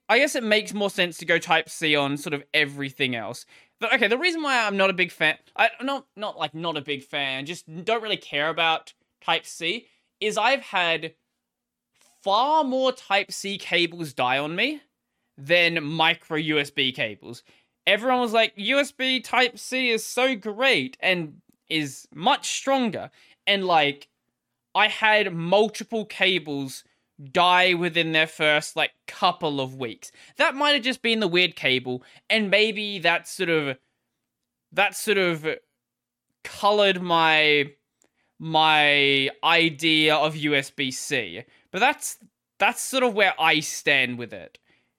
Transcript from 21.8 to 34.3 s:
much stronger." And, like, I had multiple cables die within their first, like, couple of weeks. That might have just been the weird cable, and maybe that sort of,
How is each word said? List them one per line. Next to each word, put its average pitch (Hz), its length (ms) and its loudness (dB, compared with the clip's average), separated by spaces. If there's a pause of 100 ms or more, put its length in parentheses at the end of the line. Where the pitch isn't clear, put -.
much 247 360 -2
stronger." 220 640 -2 (340)
And, 196 200 2
like, 147 420 2 (640)
I 202 140 2
had 214 460 2
multiple 208 720 0
cables 151 800 -2 (480)
die 180 420 4
within 165 380 0
their 160 160 2
first, 151 480 0
like, 156 160 -2 (160)
couple 165 540 -2
of 131 140 -6
weeks. 123 360 -12 (240)
That 302 180 0
might 294 200 0
have 262 100 0
just 254 180 -6
been 226 180 0
the 208 80 0
weird 175 280 0
cable, 127 480 -2 (260)
and 208 220 0
maybe 208 480 0
that 170 280 0
sort 180 220 -4
of, 143 280 0 (920)